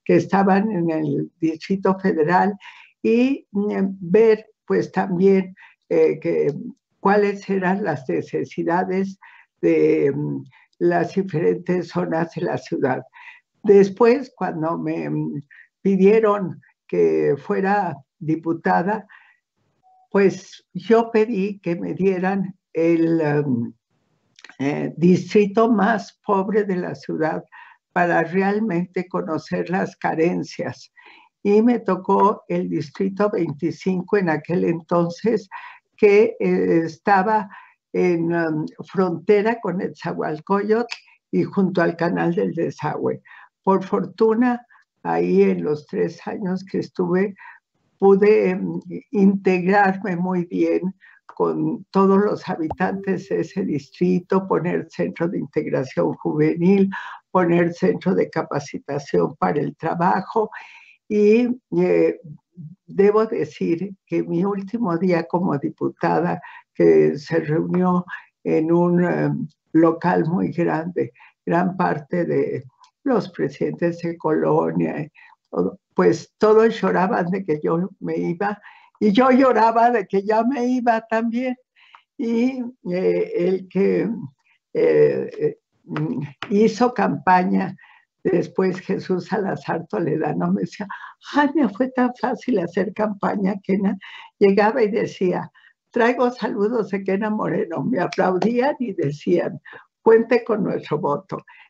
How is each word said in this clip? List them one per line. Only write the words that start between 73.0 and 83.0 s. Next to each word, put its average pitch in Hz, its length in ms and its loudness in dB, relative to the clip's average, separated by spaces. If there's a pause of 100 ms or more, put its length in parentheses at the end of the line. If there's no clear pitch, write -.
los 226 260 0
presidentes 160 680 -4
de 170 200 -6
colonia, 160 880 0 (420)
todo, - 280 -4 (160)
pues - 440 0
todos 220 420 4
lloraban 185 500 0
de 196 140 -4
que 151 180 -2
yo 175 260 -2 (120)
me 165 160 -6
iba, 175 440 -4 (400)
y 208 120 4
yo 240 180 6
lloraba 233 600 4
de 214 160 0
que 196 160 -2
ya 214 220 0
me 247 220 -2
iba 240 420 0
también. 233 480 -2 (600)
Y, 240 440 0 (300)
eh, 175 460 0